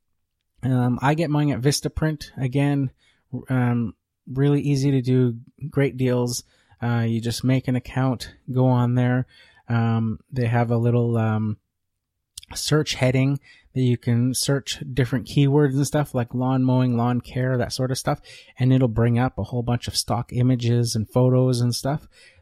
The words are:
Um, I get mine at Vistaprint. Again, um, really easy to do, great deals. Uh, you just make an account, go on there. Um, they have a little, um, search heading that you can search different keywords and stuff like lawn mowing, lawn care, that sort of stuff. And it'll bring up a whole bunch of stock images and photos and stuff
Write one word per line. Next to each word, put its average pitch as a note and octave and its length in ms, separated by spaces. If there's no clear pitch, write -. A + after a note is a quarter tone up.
Um, B2 400
I C#3+ 120
get D#3 160
mine D3 200
at A2+ 100
Vistaprint. D3 800
Again, C#3 520
um, A#2+ 440
really C#3+ 360
easy C#3+ 300
to C3 100
do, B2+ 340
great C#3 280
deals. B2 480
Uh, A#2 240
you A2+ 140
just A2+ 240
make C3 240
an B2+ 80
account, C3 580
go B2+ 160
on B2 280
there. B2 320
Um, A2+ 500
they B2 140
have A#2 240
a A#2 80
little, A#2+ 400
um, G#2+ 400
search - 400
heading C3 460
that B2+ 80
you B2 160
can A#2+ 340
search - 500
different B2 320
keywords C#3+ 480
and C#3 120
stuff D3 280
like A#2+ 180
lawn B2+ 300
mowing, B2+ 340
lawn A#2+ 240
care, C3 380
that A2+ 140
sort B2+ 180
of C3 80
stuff. - 220
And B2+ 140
it'll C3 160
bring A#2 300
up B2+ 200
a F#2+ 40
whole A#2+ 200
bunch A#2+ 240
of - 100
stock - 360
images A#2+ 640
and G#2+ 160
photos B2+ 500
and B2 140
stuff C#3+ 340